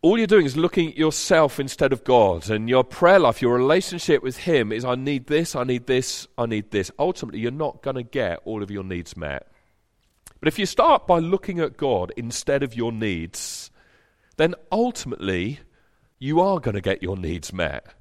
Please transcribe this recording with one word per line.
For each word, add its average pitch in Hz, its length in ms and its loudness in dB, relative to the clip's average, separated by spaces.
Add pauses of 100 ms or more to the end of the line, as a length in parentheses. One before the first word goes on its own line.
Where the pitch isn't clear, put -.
all 202 140 6
you're 220 80 2
doing 190 180 6
is 131 100 -2
looking 165 360 0
at - 80 -14
yourself 156 600 2
instead 139 320 0
of 127 140 -4
God, 101 460 4
and 110 180 -2
your 127 160 4
prayer 180 340 6
life, 131 220 4
your 123 160 2
relationship 156 680 2
with 131 140 -6
him 131 340 0
is, 113 140 -6
"I 123 120 -2
need 135 320 -6
this, 151 280 0
I 123 80 -2
need 127 220 -2
this, - 500 -2
I 120 80 -2
need 107 260 -4
this." 101 280 -2
Ultimately, 139 420 -4
you're 120 100 -2
not 147 300 -8
gonna 131 220 -6
get 113 420 -4
all 107 180 -6
of 101 80 -8
your 98 140 -8
needs 90 320 -8
met. 71 340 -8 (920)
But 151 80 2
if - 100 -4
you 190 80 -2
start 285 400 2
by 170 140 4
looking 180 380 -4
at 151 200 -4
God 98 400 -2
instead 127 440 -4
of 120 120 -6
your 117 180 -2
needs, 98 800 -6 (680)
then 165 180 2 (160)
ultimately, 127 880 -2 (580)
you 147 200 -2
are 185 220 2
gonna 104 220 -4
get 95 200 -2
your 92 140 -4
needs 82 340 -6
met. 76 360 -6 (140)